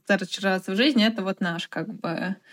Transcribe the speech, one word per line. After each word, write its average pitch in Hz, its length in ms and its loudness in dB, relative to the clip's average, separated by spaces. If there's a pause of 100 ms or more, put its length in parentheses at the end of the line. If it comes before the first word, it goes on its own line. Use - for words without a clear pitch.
разочароваться 190 640 0
в 190 40 -2
жизни. 247 280 4
Это 220 200 2
вот 190 180 -2
наш, 170 260 -2
как - 200 -6 (120)
бы, 175 360 -4 (180)